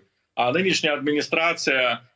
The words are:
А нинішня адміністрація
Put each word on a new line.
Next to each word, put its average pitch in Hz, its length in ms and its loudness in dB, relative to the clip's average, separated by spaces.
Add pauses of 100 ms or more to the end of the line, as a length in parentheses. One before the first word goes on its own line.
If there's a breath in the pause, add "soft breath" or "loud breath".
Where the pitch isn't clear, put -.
(360)
А 123 180 0
нинішня 165 420 0
адміністрація 143 1080 0 (160 soft breath)